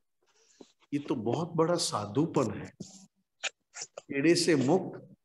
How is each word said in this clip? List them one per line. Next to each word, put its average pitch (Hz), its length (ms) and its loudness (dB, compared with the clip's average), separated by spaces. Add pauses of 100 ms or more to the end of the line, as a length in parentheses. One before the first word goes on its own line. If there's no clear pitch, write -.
(960)
ये 143 60 -4
तो 147 140 -4
बहुत 131 380 -2
बड़ा 165 220 2
साधुपन 123 760 0
है। 95 220 -10 (1400)
टेढ़े 143 260 4
से 170 220 4
मुक्त, 143 680 0